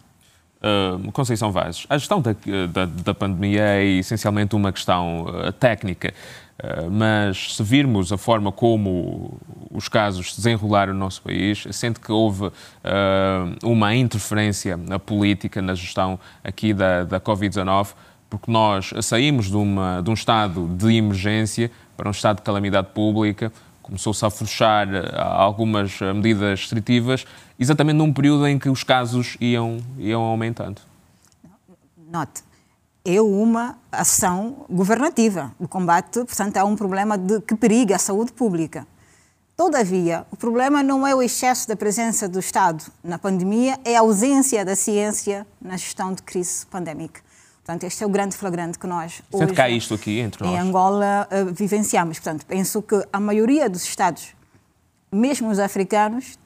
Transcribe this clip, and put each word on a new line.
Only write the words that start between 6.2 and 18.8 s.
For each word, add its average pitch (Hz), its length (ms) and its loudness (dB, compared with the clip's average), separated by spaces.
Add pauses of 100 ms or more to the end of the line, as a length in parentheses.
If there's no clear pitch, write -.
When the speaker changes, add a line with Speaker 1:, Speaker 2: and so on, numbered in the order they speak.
Speaker 1:
ah, - 320 -6
mas 104 640 0
se - 80 -2
virmos 110 500 2
a 101 40 0
forma 104 340 0
como 92 880 0 (320)
os - 180 -8
casos 101 460 0
se - 60 -10
desenrolaram 104 540 2
no 95 40 -2
nosso 95 240 -6
país, 95 480 -2
sente 113 300 -6
que - 100 -8
houve, 104 400 2 (320)
ah, 95 800 0
uma 110 320 2
interferência 104 840 0
na 87 220 -6
política, 101 640 0
na 92 140 -2
gestão 92 420 -4 (240)
aqui 107 320 -2
da, 92 300 2
da 90 160 -2
covid 101 300 0
dezanove, 98 420 0 (360)
porque - 220 -8
nós 107 420 0 (100)